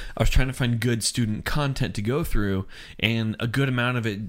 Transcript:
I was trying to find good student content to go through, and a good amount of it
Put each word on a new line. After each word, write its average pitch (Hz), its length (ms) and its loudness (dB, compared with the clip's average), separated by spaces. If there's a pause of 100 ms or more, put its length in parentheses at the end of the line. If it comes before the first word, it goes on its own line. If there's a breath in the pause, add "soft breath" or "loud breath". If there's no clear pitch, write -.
(140 loud breath)
I - 80 0
was - 60 6
trying 135 200 6
to 135 40 -4
find 120 260 0
good 117 240 0
student 107 440 -2
content 135 480 0
to 107 80 -4
go 131 200 0
through, 98 440 0 (340 loud breath)
and 110 400 2
a 120 60 -2
good 135 240 0
amount 123 260 0
of 113 100 -2
it 104 220 -4